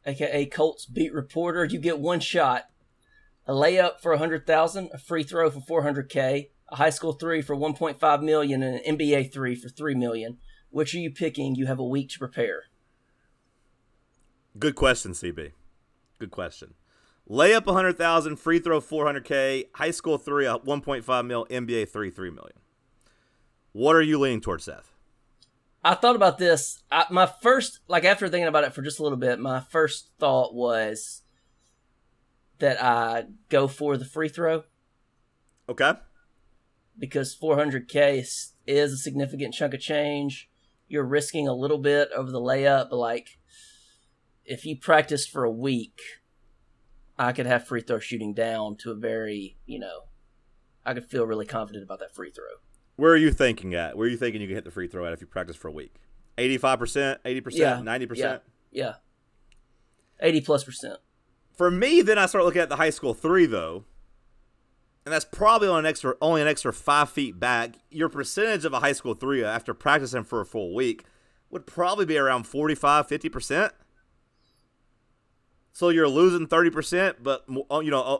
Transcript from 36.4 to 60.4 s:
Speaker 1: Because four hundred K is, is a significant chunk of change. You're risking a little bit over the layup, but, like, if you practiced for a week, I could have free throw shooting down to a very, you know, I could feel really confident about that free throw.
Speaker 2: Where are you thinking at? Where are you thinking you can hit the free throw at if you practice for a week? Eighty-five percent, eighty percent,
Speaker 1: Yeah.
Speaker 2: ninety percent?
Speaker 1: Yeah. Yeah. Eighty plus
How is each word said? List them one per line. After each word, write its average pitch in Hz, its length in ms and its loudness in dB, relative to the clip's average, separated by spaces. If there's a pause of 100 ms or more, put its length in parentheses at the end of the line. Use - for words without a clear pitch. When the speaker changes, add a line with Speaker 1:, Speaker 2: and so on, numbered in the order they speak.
Speaker 1:
Because 135 380 -6
four 156 200 0
hundred 139 320 0
K 143 300 2
is, - 360 -10 (120)
is 143 280 2
a 135 40 -8
significant 139 560 -6
chunk 139 220 -4
of 131 40 -8
change. 147 720 -4 (380)
You're 147 180 -2
risking 147 420 -2
a 131 60 0
little 143 240 -2
bit 143 380 2
over 131 160 -6
the 127 100 -4
layup, 135 480 2
but, 127 80 -4
like, 117 400 -4 (1080)
if - 220 -14
you 151 100 -8
practiced 151 540 2
for 139 140 -4
a 117 80 2
week, 120 500 -4 (1160)
I 127 120 0
could 127 140 -4
have 123 220 0
free 120 140 -4
throw 113 180 -4
shooting 110 340 -8
down 110 440 -4
to - 120 -14
a 113 60 -8
very, 107 640 -6 (100)
you 127 100 -12
know, 90 280 -14 (800)
I 131 120 -6
could 120 100 -12
feel 120 220 -4
really 107 180 -4
confident 107 380 -8
about 95 160 -14
that 90 160 -18
free 85 160 -14
throw. - 140 -18 (520)
Speaker 2:
Where 156 140 6
are 165 60 8
you 156 160 4
thinking 110 420 0
at? 85 220 -4
Where 113 100 0
are - 20 2
you 123 60 -4
thinking 117 240 -4
you 104 80 -8
can 95 80 -6
hit 107 80 -8
the 85 80 -18
free 92 160 -8
throw 87 180 -8
at 85 60 -6
if 85 80 -10
you 90 80 -20
practice 87 300 -10
for - 100 -14
a 78 40 -12
week? 76 240 -16 (420)
Eighty-five 131 420 0
percent, 135 460 -2
eighty 127 160 -4
percent, 123 180 -6
Speaker 1:
Yeah. 127 220 2
Speaker 2:
ninety 120 240 -6
percent? 123 360 -6 (300)
Speaker 1:
Yeah. 135 140 -6
Yeah. 113 80 -8 (1300)
Eighty 160 180 4
plus 139 240 0